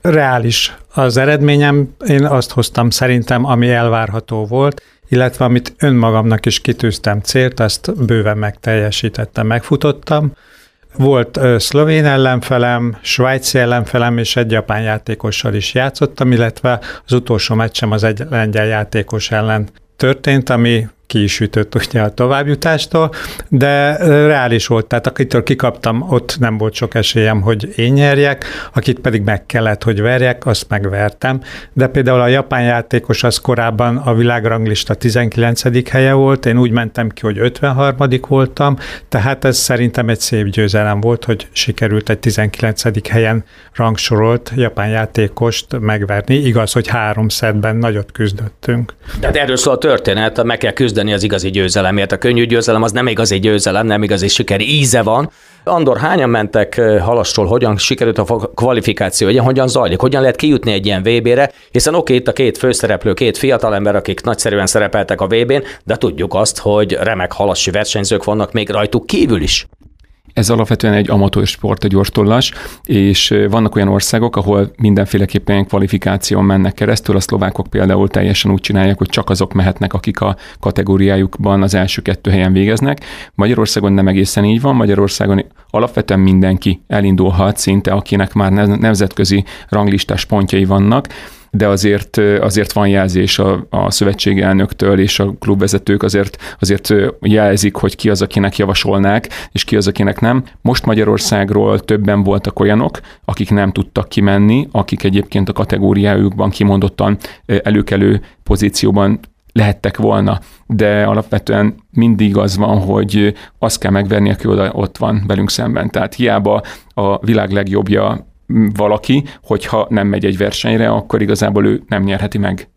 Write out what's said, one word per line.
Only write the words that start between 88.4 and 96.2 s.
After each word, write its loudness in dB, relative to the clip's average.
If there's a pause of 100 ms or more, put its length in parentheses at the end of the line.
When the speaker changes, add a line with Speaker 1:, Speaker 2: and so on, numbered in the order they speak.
Speaker 3:
ne-, 2
nemzetközi 0 (260)
ranglistás 0
pontjai 2
vannak, 2 (480)
de 2
azért, 0
ö, 4
azért 0
van 2
jelzés 2
a, 0
a 0
szövetségi 0
elnöktől, 2
és 0
a 0
klubvezetők 0
azért, -2 (220)